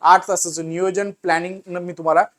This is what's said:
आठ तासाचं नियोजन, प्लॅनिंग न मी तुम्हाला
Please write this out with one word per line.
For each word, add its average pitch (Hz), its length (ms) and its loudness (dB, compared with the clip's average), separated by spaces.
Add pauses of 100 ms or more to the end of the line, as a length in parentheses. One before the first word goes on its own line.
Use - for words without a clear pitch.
आठ 185 260 6
तासाचं 165 420 -4
नियोजन, 185 420 -4
प्लॅनिंग 180 560 -4
न 180 100 -10
मी 175 160 -10
तुम्हाला 160 300 2 (160)